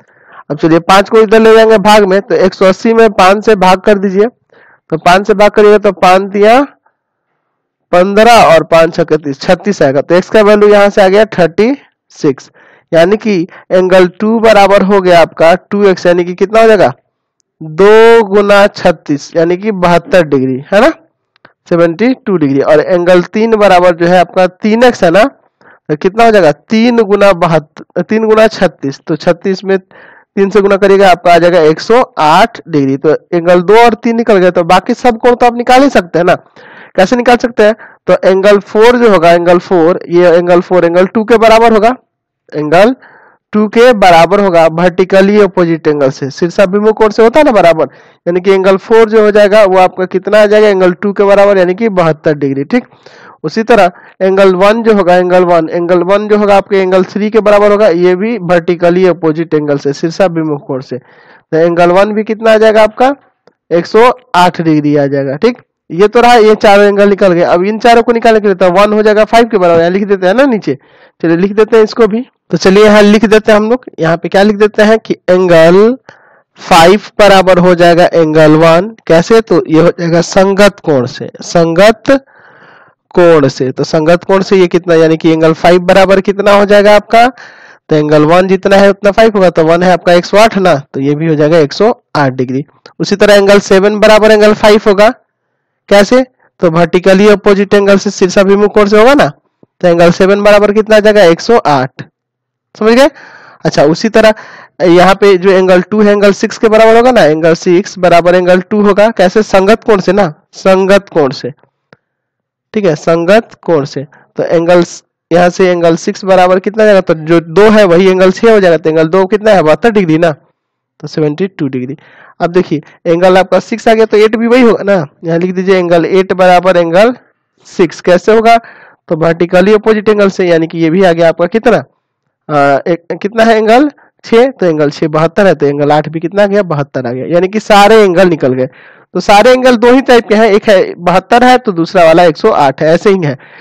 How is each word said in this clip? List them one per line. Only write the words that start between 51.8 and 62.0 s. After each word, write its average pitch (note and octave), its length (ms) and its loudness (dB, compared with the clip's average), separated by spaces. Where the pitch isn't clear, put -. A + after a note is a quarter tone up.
बहत्तर E3 440 -2
degree। C#3 320 -6
ठीक, - 180 -4
उसी A3 180 -6
तरह G#3 280 2
angle F#3+ 320 0
one G#3 280 0
जो A3 120 0
होगा, F3+ 220 0
angle F3+ 280 0
one, E3+ 240 0
angle F3 360 -2
one G3+ 240 -2
जो G#3 100 0
होगा G3+ 180 0
आपके G3 220 -2
angle F#3 260 0
three G#3 260 -6
के A3 100 2
बराबर G#3 300 2
होगा, G#3 180 0
ये F3+ 280 0
भी A3 200 -6
vertically F3 640 0
opposite D#3+ 440 -4
angle D3 240 -2
से, C#3+ 140 -6
शीर्षाभिमुख E3 760 -6
कोण C3+ 160 -8
से। B2+ 160 -14
तो - 580 -14
angle E3+ 360 0
one G3+ 200 0